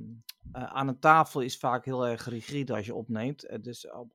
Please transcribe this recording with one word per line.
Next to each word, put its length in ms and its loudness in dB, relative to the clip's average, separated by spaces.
eh, 120 -8
aan 240 -2
een 120 -2
tafel 420 8
is 160 -2
vaak 280 0
heel 220 0
erg 180 -2
rigide 500 -4
als 100 -2
je 100 -8
opneemt. 480 -4
Eh, 180 -8
dus 300 -12
op, 240 -14